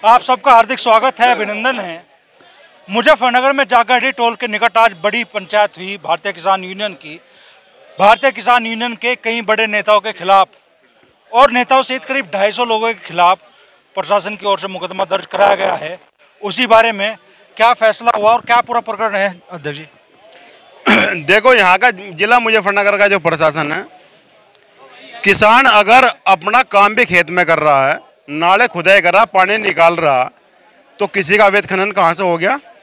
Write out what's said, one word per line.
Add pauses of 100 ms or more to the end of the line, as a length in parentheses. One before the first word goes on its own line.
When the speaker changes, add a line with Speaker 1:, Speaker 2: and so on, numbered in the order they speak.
Speaker 1:
आप
सबका
हार्दिक
स्वागत
है,
अभिनंदन
है। (840)
मुजफ्फरनगर
में
जागाडी
टोल
के
निकट
आज
बड़ी
पंचायत
हुई
भारतीय
किसान
यूनियन
की। (800)
भारतीय
किसान
यूनियन
के
कई
बड़े
नेताओं
के
खिलाफ (840)
और
नेताओं
सहित
करीब
ढाई
सौ
लोगों
के
खिलाफ (580)
प्रशासन
की
ओर
से
मुकदमा
दर्ज
कराया
गया
है। (440)
उसी
बारे
में (400)
क्या
फैसला
हुआ
और
क्या
पूरा
प्रकरण
है, (100)
अध्यक्ष
जी? (1300)
Speaker 2:
<clears throat>
देखो,
यहाँ
का
जिला
मुजफ्फरनगर
का
जो
प्रशासन
है, (1300)
किसान
अगर (240)
अपना
काम
भी
खेत
में
कर
रहा
है, (300)
नाले
खुदाई
कर
रहा,
पानी
निकाल
रहा, (760)
तो
किसी
का
अवैध
खनन
कहाँ
से
हो
गया? (240)